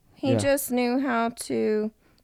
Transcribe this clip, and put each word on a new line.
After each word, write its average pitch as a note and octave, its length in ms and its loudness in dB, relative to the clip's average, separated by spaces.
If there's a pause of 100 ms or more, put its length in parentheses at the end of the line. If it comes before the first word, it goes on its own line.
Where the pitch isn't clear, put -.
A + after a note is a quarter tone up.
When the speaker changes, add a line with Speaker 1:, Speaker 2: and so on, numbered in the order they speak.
(140)
Speaker 1:
He C4+ 180 0
Speaker 2:
Yeah. A3 60 4
Speaker 1:
just C#4 320 0
knew B3 280 0
how A#3 300 0
to A3 640 -2 (340)